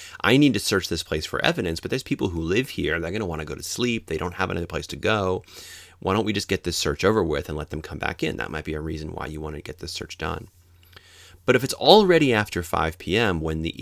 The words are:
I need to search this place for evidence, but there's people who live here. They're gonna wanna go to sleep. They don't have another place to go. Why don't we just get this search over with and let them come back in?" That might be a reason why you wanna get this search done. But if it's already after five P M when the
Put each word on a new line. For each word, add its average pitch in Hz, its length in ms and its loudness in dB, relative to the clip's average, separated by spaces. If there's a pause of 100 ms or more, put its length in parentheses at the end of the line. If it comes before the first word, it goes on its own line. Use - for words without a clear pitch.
(200)
I 113 160 6
need 143 180 6
to 104 60 0
search 95 280 0
this 80 140 -4
place 80 240 -4
for - 180 -4
evidence, 90 360 0
but - 100 -8
there's 131 140 -4
people 127 240 -2
who 85 120 -4
live 98 280 0
here. 78 320 -2
They're 82 100 -4
gonna 104 160 -4
wanna 78 180 -4
go 73 120 -8
to - 60 -14
sleep. 117 440 -4
They 80 120 -4
don't 90 160 -4
have 95 160 -4
another 87 160 -2
place 78 220 -6
to - 80 -10
go. 92 480 0 (540)
Why 95 160 0
don't 107 100 2
we 107 80 0
just 101 140 -2
get 95 160 -2
this 85 140 -4
search - 280 -2
over 104 200 4
with 73 240 -2
and 76 100 -6
let 73 120 -8
them 78 120 -6
come - 160 -12
back - 240 -4
in?" 160 140 -2
That - 160 -8
might 76 120 -6
be 78 100 -4
a 76 60 -4
reason 80 320 -6
why - 140 -10
you 76 140 -8
wanna 76 200 -8
get - 200 -14
this 80 120 -10
search - 260 -12
done. 82 300 -8 (960)
But 127 120 6
if 123 80 2
it's - 100 -6
already 165 600 8
after 107 280 0
five 82 360 0
P 85 180 0
M 101 240 2
when 80 220 -2
the 80 200 -4